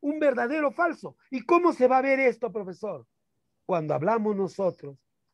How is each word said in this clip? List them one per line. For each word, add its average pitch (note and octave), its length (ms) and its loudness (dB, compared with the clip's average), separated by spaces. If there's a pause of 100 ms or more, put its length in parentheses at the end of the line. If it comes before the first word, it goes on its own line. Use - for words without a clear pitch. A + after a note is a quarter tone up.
un D4+ 180 -4
verdadero C#4 500 0
o A#3 40 -2
falso. D#4+ 440 -4 (140)
¿Y B3+ 120 -8
cómo F4 300 4
se B3+ 140 4
va C4 120 4
a C4 40 4
ver C4+ 160 2
esto, B3 340 0
profesor? F#3 540 -10 (580)
Cuando D#3 300 -2
hablamos G#3 400 0
nosotros F3 640 -4 (360)